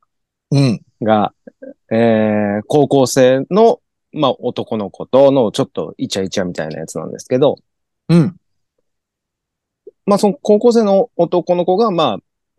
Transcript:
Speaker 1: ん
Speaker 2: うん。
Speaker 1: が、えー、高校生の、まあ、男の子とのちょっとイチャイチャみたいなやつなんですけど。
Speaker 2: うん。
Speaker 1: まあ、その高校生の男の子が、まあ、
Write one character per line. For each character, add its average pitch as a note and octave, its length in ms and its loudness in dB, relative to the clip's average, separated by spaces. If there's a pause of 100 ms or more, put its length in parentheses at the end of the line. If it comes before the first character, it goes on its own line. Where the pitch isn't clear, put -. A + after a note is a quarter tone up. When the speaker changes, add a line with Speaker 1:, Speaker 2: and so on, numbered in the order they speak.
(520)
Speaker 1:
ん C#3+ 40 0
Speaker 2:
う C#3 40 4
ん。 B2+ 200 0 (220)
Speaker 1:
が、 G#2+ 300 0 (580)
え G#2+ 720 0
ー、 - 80 -14
高 D3 200 2
校 C3+ 180 2
生 C3 440 2
の、 A3 300 2 (320)
ま D3+ 160 -2
あ、 A#2+ 100 -2
男 A#2+ 380 -8
の G#2 140 -6
子 - 160 -14
と C#3 240 4
の B2+ 200 2
ち - 100 -4
ょ - 20 0
っ A#2+ 80 -4
と E2 260 -10
イ B2+ 120 -8
チ - 120 -6
ャ F#2+ 40 -4
イ F#2 40 -8
チ G2 140 -6
ャ - 20 -4
み F2 80 -6
た D#2+ 120 -8
い D#2 40 -8
な D#2+ 120 -10
や E2 60 -10
つ - 120 -12
な D#2+ 80 -10
ん - 40 -12
で - 80 -12
す - 80 -20
け B2+ 120 -2
ど。 C#3 180 2 (520)
Speaker 2:
う D#3+ 60 2
ん。 E3+ 220 2 (1700)
Speaker 1:
ま G3+ 120 2
あ、 - 20 -4
そ G#3 100 2
の F#3+ 60 0
高 G#3 240 2
校 A#3+ 140 4
生 A3+ 120 2
の G3 320 2
男 E3+ 380 0
の F3 100 -2
子 F#3 140 0
が、 A3+ 120 0
ま D3 280 -2
あ、 - 40 -16 (360)